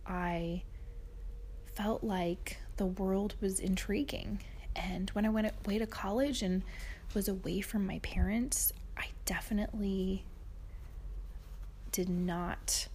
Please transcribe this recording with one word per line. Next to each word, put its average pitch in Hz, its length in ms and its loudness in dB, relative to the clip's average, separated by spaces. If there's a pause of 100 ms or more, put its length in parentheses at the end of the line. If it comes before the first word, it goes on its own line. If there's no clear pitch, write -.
I 175 600 0 (1080)
felt 214 300 2
like 185 540 0 (180)
the 196 100 4
world 190 540 2
was 190 200 2
intriguing. 202 800 0 (360)
And 185 340 0
when 208 140 2
I 220 60 6
went 220 220 4 (120)
away 208 140 4
to 226 80 2
college 240 560 2
and 185 200 4 (520)
was 202 140 2
away 185 320 0
from 202 260 2
my 190 140 -2
parents, - 720 4 (240)
I - 100 -4 (180)
definitely 196 1000 2 (1700)
did 180 160 2
not 175 840 0